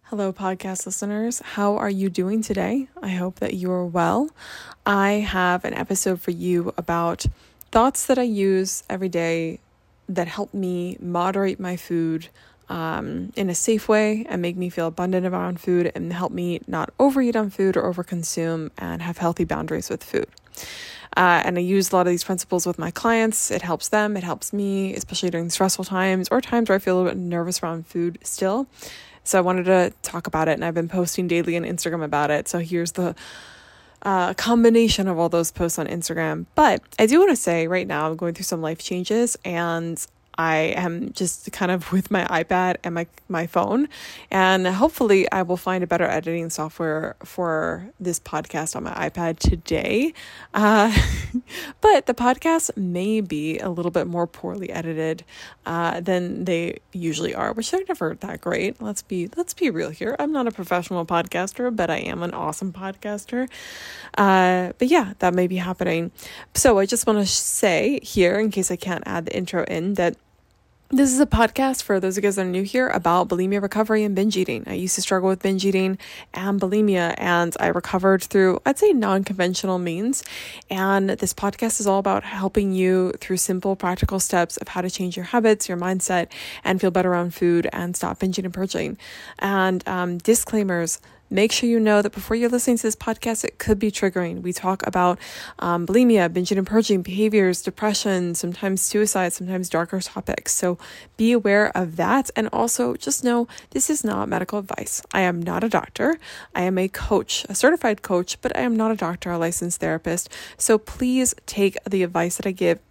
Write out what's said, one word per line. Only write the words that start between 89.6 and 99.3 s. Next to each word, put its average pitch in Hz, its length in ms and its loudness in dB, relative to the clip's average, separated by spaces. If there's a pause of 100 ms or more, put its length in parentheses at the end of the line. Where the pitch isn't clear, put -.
um, 180 300 -2
disclaimers. 185 800 0 (300)
Make 208 220 2
sure 240 160 0
you 233 120 4
know 208 220 6
that 208 100 0
before 214 240 -4
you're 233 140 2
listening 247 260 2
to - 80 -2
this 220 100 0
podcast, - 500 -4
it - 140 -8
could 208 200 2
be 214 120 2
triggering. 180 520 -2
We 180 100 -4
talk 190 340 -2
about, 180 320 2 (400)
um, 175 280 0
bulimia, 214 420 6
binging 180 300 0
and 190 80 0
purging, 208 360 2
behaviors, 190 600 2
depression, 190 720 -2
sometimes 190 460 -2
suicide, 202 500 0